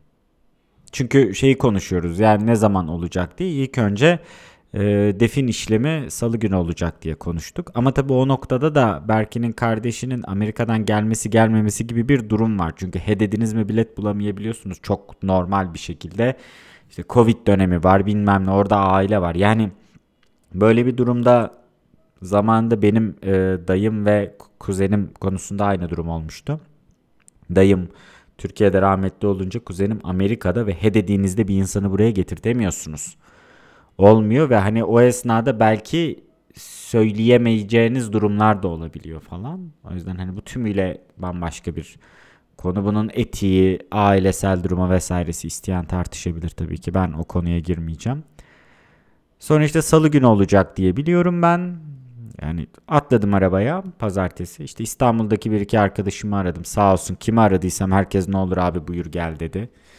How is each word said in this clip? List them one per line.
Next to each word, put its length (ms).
Çünkü 440
şeyi 220
konuşuyoruz, 640
yani 260
ne 100
zaman 320
olacak 500
diye. 120
İlk 280
önce, 420
e, 60
defin 280
işlemi 640
salı 260
günü 180
olacak 460
diye 140
konuştuk. 600
Ama 180
tabii 200
o 140
noktada 480
da 320
Berkin'in 440
kardeşinin 760
Amerika'dan 580
gelmesi 440
gelmemesi 580
gibi 220
bir 200
durum 300
var. 160
Çünkü 240
hedediniz 540
mi 160
bilet 280
bulamayabiliyorsunuz 840
çok 420
normal 500
bir 60
şekilde. 580
İşte 200
covid 380
dönemi 360
var, 220
bilmem 400
ne, 60
orada 260
aile 440
var. 140
Yani 360
böyle 320
bir 120
durumda 680
zamanında 600
benim, 420
e, 80
dayım 380
ve 340
ku-, 80
kuzenim 540
konusunda 520
aynı 240
durum 200
olmuştu. 500
Dayım 340
Türkiye'de 440
rahmetli 460
olunca 320
kuzenim 440
Amerika'da 640
ve 60
he 200
dediğinizde 540
bir 80
insanı 360
buraya 200
getirtemiyorsunuz. 1040
Olmuyor 520
ve 60
hani 280
o 180
esnada 580
belki 640
söyleyemeyeceğiniz 1600
durumlar 500
da 40
olabiliyor 540
falan. 500
O 100
yüzden 220
hani 200
bu 60
tümüyle 600
bambaşka 580
bir 200
konu. 280
Bunun 280
etiği, 680
ailesel 720
durumu 260
vesairesi 580
isteyen 380
tartışabilir 640
tabii 280
ki. 160
Ben 180
o 120
konuya 360
girmeyeceğim. 640
Sonra 240
işte 180
salı 260
günü 180
olacak 520
diye 200
biliyorum 440
ben. 340
Yani 260
atladım 460
arabaya 500
pazartesi. 640
İşte 200
İstanbul'daki 680
bir 100
iki 180
arkadaşımı 560
aradım. 300
Sağ 280
olsun 220
kimi 260
aradıysam 500
herkes 360
"Ne 100
olur 200
abi 300
buyur 180
gel." 340
dedi. 300